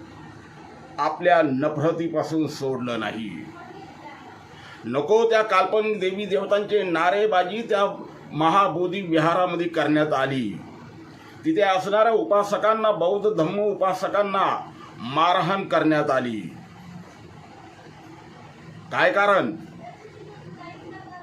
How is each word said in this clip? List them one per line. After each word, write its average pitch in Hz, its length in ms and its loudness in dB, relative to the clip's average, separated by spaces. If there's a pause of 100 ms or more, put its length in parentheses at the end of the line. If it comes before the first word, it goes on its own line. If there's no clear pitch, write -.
(960)
आपल्या 170 440 4
नफरतीपासून 151 1040 0
सोडलं 123 520 -4
नाही. 101 460 -8 (1400)
नको 180 440 2
त्या 220 120 4
काल्पनिक 208 580 2
देवी 190 260 -2
देवतांचे 196 580 0
नारेबाजी 185 760 2
त्या 196 440 -2 (260)
महाबोधी 180 680 2
विहारामध्ये 170 680 2
करण्यात 151 460 2
आली. 131 460 -2 (840)
तिथे 208 160 2
असणाऱ्या 196 500 4
उपासकांना, 208 800 2
बौद्ध 190 460 0
धम्म 170 220 0
उपासकांना 185 1120 0 (260)
मारहाण 175 680 2
करण्यात 151 480 2
आली. 120 300 0 (2500)
काय 156 200 4
कारण? 196 400 2 (1700)